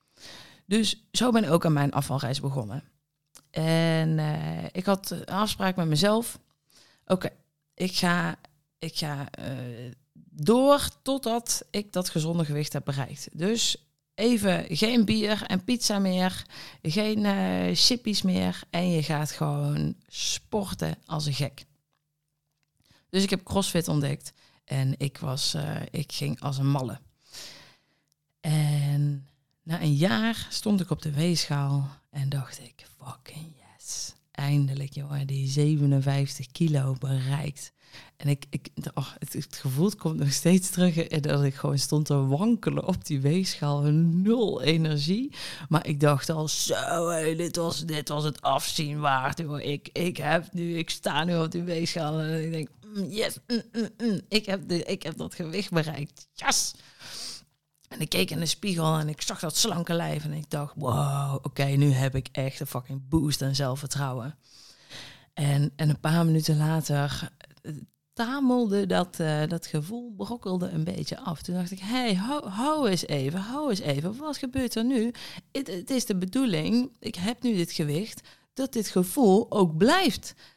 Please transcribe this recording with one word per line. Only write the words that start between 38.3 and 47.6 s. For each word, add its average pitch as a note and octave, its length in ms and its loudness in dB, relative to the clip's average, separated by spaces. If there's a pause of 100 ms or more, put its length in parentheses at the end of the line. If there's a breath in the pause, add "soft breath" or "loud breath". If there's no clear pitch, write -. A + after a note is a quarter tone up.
ik, - 180 -6 (260)
oh, C3+ 120 -4 (120)
het, - 140 -8
het - 240 -8
gevoel C#3+ 400 2
komt D#3+ 200 -2
nog C#3 160 2
steeds F3+ 380 4
terug, F3 260 4
eh, D#3+ 260 0
dat C#3+ 200 2
ik C#3 120 4
gewoon C#3+ 240 0
stond D3+ 280 2
te C#3 200 4
wankelen D#3 600 2
op F#3 200 -2
die C#3+ 140 0
weegschaal. D3 640 2
Nul E3+ 800 4
energie. D#3+ 720 2 (360 loud breath)
Maar D#3 180 2
ik D3 140 -2
dacht D3 300 4
al, D#3 180 -2
"Zo, E3 600 -2
hé, D#3+ 280 0
dit E3+ 200 -4
was, E3 280 -2